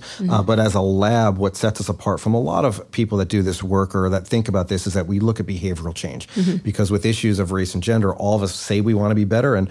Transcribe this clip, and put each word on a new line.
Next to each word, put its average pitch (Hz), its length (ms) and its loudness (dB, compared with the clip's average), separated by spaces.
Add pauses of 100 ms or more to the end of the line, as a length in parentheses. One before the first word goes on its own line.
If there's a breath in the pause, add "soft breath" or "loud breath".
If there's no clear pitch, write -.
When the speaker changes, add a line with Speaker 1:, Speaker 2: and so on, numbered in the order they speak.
(200 loud breath)
Speaker 1:
uh, 202 40 -6
Speaker 2:
Mm-hmm. 110 220 2
Speaker 1:
but 110 140 2
as 107 160 2
a 95 60 2
lab, 98 580 2
what 98 180 0
sets 107 240 -2
us - 80 -6
apart 92 300 -2
from 110 160 0
a 117 40 2
lot 156 240 0
of 117 280 -2
people 107 260 0
that 95 100 2
do 101 140 2
this 92 220 -2
work 98 320 0
or 95 160 2
that 92 160 -2
think 117 200 0
about 92 200 0
this 95 180 -2
is 95 80 -4
that 90 140 -2
we 98 120 0
look 110 200 2
at 98 80 -4
behavioral 85 480 -4
change. - 400 -10
Speaker 2:
Mm-hmm. 185 220 0
Speaker 1:
Because 104 340 -2
with 104 160 0
issues 110 320 0
of 92 120 -2
race 95 220 -2
and 90 80 -4
gender, 104 320 2
all 101 220 0
of 101 80 0
us 90 100 -2
say - 280 -2
we 110 120 2
wanna 104 220 2
be 104 100 4
better, 117 300 2
and 95 160 2